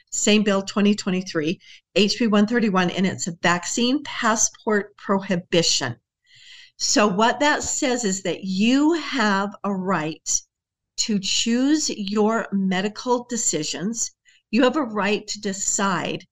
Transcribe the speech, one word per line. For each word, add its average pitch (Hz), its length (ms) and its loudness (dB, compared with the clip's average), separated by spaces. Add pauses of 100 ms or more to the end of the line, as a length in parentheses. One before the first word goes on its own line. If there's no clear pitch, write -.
(120)
same 214 320 4
bill 196 180 0
twenty 202 320 2
twenty-three, 185 640 -4 (380)
H 196 200 4
B 233 120 2
one 208 180 4
thirty-one, 208 440 2
and 190 140 -2
it's - 220 -2
a 170 160 -6
vaccine 240 600 0
passport - 920 -2
prohibition. 180 1000 0 (840)
So - 300 2
what 220 320 2
that 294 240 2
says 247 400 -2
is 190 180 -2
that 170 220 -4
you 240 480 4
have 214 600 0 (120)
a 202 100 -2
right 180 640 -4 (580)
to 208 200 0
choose 262 720 0
your 208 640 0
medical 202 760 -2
decisions. 180 840 -4 (400)
You 226 100 4
have 254 140 4
a 311 80 0
right 208 420 -2
to - 140 -10
decide 190 920 -4